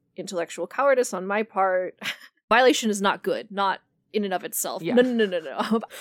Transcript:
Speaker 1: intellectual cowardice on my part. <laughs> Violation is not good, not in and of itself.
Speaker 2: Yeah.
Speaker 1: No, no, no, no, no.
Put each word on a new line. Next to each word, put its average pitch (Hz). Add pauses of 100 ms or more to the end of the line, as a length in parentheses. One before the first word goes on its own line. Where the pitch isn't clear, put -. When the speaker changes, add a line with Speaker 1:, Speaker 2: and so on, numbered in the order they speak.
(160)
Speaker 1:
intellectual 175
cowardice 254
on 185
my 202
part. 185
<laughs> -
Violation 240
is 202
not 196
good, 117
not 196 (320)
in 208
and 190
of 180
itself. -
Speaker 2:
Yeah. 170
Speaker 1:
No, 247
no, 240
no, 180
no, -
no. 208 (200)